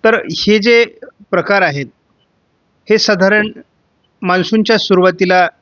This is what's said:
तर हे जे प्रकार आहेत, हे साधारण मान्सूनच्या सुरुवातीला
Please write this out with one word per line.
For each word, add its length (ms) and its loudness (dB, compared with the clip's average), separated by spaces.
तर 120 4
हे 440 -2
जे 260 2
प्रकार 300 -2
आहेत, 240 -2
हे 80 2
साधारण 540 0
मान्सूनच्या 560 0
सुरुवातीला 720 2